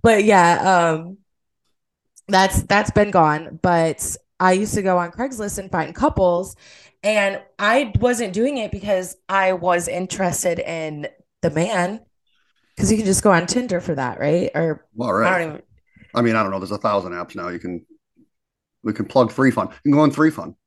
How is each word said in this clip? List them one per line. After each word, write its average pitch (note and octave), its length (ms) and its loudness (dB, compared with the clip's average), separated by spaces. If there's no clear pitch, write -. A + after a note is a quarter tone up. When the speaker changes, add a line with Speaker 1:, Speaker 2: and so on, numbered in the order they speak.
Speaker 1:
But A3 200 6
yeah, F3 720 4
um, E3+ 220 -12
that's, F#3+ 360 4
that's G#3 280 2
been G#3 200 2
gone. D#3+ 500 2
But E3 540 0
I F#3 140 4
used G#3 200 -2
to G#3 80 -2
go F#3 160 0
on E3+ 140 -2
Craigslist A3 480 -8
and F#3+ 120 -12
find E3 240 -6
couples, F#3 600 0
and G3 380 0
I A3 400 0
wasn't A3+ 340 0
doing B3+ 240 0
it G#3+ 140 -6
because F#3+ 440 -4
I F#3+ 240 2
was F3 340 0
interested F3+ 720 -4
in D#3 480 -8
the E3 100 0
man, F#3 500 -2
'cause G3 140 0
you A3 60 4
can G#3+ 80 -2
just F#3+ 180 0
go G#3 80 6
on E3+ 160 2
Tinder A#3+ 320 -2
for F3 160 -6
that, C3 240 -6
right? D#3 360 0
Or D#3 300 -4
Speaker 2:
Well, A2+ 180 -4
right. F#3 200 2
Speaker 1:
I F#3 40 0
don't E3+ 120 -4
even D3+ 120 -14
Speaker 2:
I A#2+ 80 0
mean, A2+ 140 2
I A2 80 2
don't G2 80 -2
know. F#2+ 80 -4
There's F#2 120 -8
a G2+ 60 -6
thousand G2 360 -2
apps F2 220 -10
now. F2+ 120 -8
You F2 120 -8
can, F2 260 -10
we G#2+ 80 -4
can G#2+ 140 -6
plug A#2+ 260 2
Three C3 200 2
Fun. G2 160 -4
You C#3+ 60 2
can - 20 -
go D3 80 4
on D3 100 4
Three D3+ 200 2
Fun. E2+ 240 -14